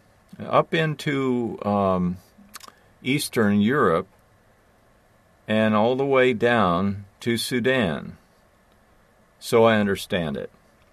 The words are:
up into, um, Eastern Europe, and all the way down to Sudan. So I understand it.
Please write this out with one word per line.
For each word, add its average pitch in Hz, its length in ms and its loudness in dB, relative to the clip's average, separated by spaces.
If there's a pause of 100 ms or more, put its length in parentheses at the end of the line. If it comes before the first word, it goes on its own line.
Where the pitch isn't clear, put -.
(380)
up 147 360 -2
into, 135 880 -4
um, 95 540 0 (840)
Eastern 113 580 0
Europe, 104 460 2 (1400)
and 110 260 0
all 113 220 2
the 135 100 -2
way 131 260 4
down 101 720 0 (140)
to 117 160 -2
Sudan. 113 800 -2 (1200)
So 113 240 4
I 113 140 6
understand 92 580 -2
it. 50 140 -10 (420)